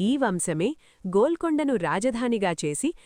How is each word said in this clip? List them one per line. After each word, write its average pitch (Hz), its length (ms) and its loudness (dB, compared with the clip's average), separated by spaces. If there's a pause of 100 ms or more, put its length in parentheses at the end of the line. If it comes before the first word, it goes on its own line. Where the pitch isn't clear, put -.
ఈ 220 160 2
వంశమే 185 540 0 (460)
గోల్కొండను 302 600 2
రాజధానిగా 202 760 0 (120)
చేసి 156 280 -2 (140)